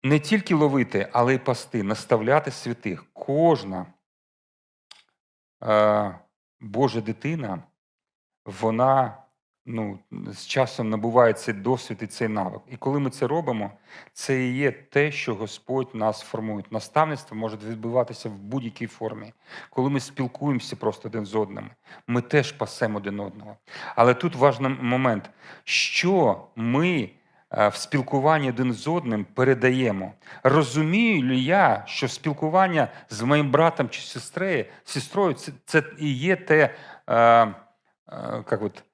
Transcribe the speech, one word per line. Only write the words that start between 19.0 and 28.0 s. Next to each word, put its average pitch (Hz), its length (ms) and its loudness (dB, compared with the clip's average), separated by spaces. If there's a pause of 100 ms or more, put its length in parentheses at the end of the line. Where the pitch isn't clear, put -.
Коли 131 200 0
ми 139 100 2
спілкуємося 131 760 -4
просто - 320 -4
один 107 180 -6
з 101 100 -10
одним, 104 340 -4 (380)
ми 120 140 0
теж 135 300 0
пасемо 107 460 -4
один 101 220 -6
одного. 104 380 -12 (380)
Але 120 180 6
тут 165 220 -2
важний 135 360 2 (100)
момент, 123 480 0 (340)
що - 920 0
ми, 127 540 0 (420)
е, 104 160 4
в 101 80 0
спілкуванні 139 720 2